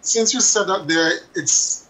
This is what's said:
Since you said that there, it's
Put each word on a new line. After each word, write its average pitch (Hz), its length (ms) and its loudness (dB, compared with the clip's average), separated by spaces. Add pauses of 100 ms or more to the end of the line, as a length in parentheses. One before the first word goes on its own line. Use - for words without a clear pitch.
Since 226 320 0
you 254 80 -2
said 202 260 2
that 190 200 -4
there, 165 320 2 (160)
it's - 540 -2